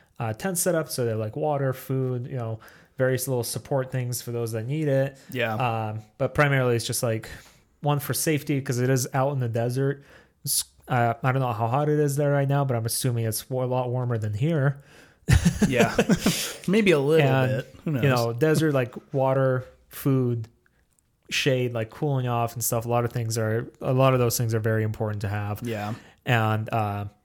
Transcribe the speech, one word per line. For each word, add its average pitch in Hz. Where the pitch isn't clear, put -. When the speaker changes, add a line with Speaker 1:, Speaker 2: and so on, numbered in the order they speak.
Speaker 1:
uh, 113
tent 180
set 180
up. 160
So -
they 117
have, 110
like, 110
water, 143
food, 127
you 135
know, 113
various 131
little 123
support 131
things 123
for 120
those 117
that 113
need 151
it. 135
Speaker 2:
Yeah. 117
Speaker 1:
Um, 110
but 131
primarily 135
it's 113
just, -
like, 113
one 143
for 139
safety, 143
'cause 131
it 127
is 127
out 139
in 139
the 123
desert. 127
It's, -
uh, 117
I 131
don't 135
know 123
how 113
hot 143
it 151
is 147
there 143
right 139
now, 139
but 123
I'm 113
assuming 117
it's -
wa-, 127
a -
lot 127
warmer 123
than 107
here. 143
<laughs> 151
Speaker 2:
Yeah. 117
<laughs> -
Maybe 202
a 151
little 143
Speaker 1:
And, 131
Speaker 2:
bit. 120
Who 170
knows? 131
Speaker 1:
you 139
know, 117
desert, 151
like, 127
water, 131
food, 123
shade, 127
like, 110
cooling 135
off 117
and 113
stuff. 117
A 120
lot 120
of 117
things 113
are, 110
a -
lot 131
of 127
those 120
things 113
are 113
very 110
important 107
to 104
have. 104
Speaker 2:
Yeah. 107
Speaker 1:
And, 110
uh, 104